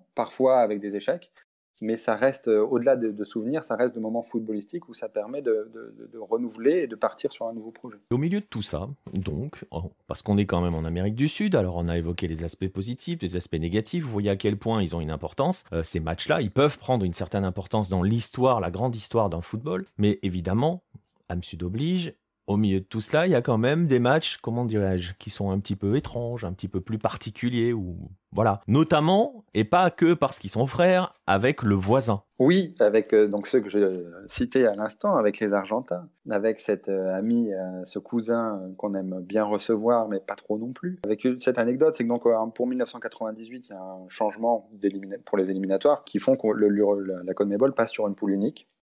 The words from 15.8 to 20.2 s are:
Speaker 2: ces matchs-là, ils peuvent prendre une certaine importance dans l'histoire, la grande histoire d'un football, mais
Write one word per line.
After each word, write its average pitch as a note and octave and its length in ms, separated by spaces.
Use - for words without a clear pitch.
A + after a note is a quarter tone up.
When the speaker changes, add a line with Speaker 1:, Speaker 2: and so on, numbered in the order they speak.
Speaker 2:
ces E2 180
matchs-là, F2 420
ils G#2 100
peuvent C#3+ 260
prendre B2 260
une F2 100
certaine G2 320
importance F#2+ 440
dans F#2 140
l'histoire, A#2 580
la E2+ 80
grande A#2 260
histoire G#2+ 360
d'un E2 100
football, D#3 440
mais G#2 240